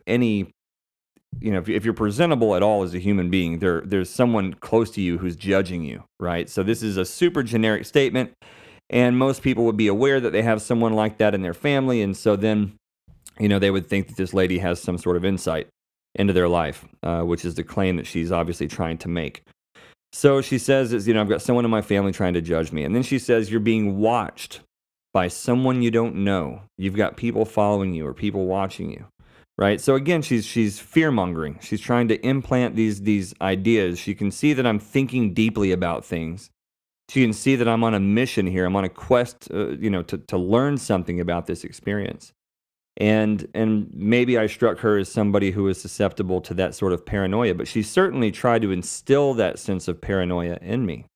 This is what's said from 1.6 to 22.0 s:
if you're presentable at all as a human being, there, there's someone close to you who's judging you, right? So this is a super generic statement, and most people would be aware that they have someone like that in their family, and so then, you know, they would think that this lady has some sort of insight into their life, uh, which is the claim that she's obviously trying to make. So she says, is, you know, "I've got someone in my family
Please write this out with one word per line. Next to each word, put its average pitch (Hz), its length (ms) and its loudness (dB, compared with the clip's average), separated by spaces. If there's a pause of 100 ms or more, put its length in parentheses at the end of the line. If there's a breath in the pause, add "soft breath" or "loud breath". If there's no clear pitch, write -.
if 104 160 0
you're 113 100 0
presentable 113 600 2
at 90 80 2
all 104 220 2
as 87 100 -6
a 90 60 -6
human 95 280 2
being, 87 300 0
there, 87 220 0
there's 95 280 -2
someone 110 460 0
close 110 380 0
to - 80 -6
you 87 180 0
who's 90 160 -4
judging 92 480 -2
you, 67 220 -12 (160)
right? 87 280 -4
So - 140 -2
this 104 180 0
is 104 160 -4
a 92 80 0
super 170 380 0
generic 110 440 0
statement, 127 480 0 (540 loud breath)
and 123 300 4
most 131 240 0
people 120 220 2
would 113 120 2
be 107 120 4
aware 131 320 2
that 117 100 0
they 101 120 2
have 110 200 2
someone 117 300 0
like 107 260 0
that 104 160 4
in 95 80 -2
their 87 120 -4
family, 131 480 0
and 98 140 -2
so 104 200 2
then, 104 380 0 (680)
you 107 80 2
know, 101 100 2
they 98 140 4
would 95 160 -2
think 98 180 0
that - 100 -18
this 92 160 -4
lady 92 260 2
has 87 220 -2
some 87 160 -4
sort 87 200 0
of 87 80 -2
insight 87 420 -2 (480)
into 101 180 2
their 87 160 4
life, 82 360 0 (180)
uh, 85 200 -2
which 85 220 -2
is 85 120 -6
the 82 80 -6
claim 92 320 -2
that 82 100 -6
she's 85 240 -4
obviously 85 380 -2
trying 82 300 -6
to - 100 -10
make. 82 340 -6 (720 loud breath)
So 139 260 4
she 135 160 -2
says, 131 380 2
is, 101 120 -4
you 113 60 4
know, 110 80 2
"I've 104 80 0
got 101 140 0
someone 120 240 0
in 113 40 0
my 107 120 0
family 98 300 0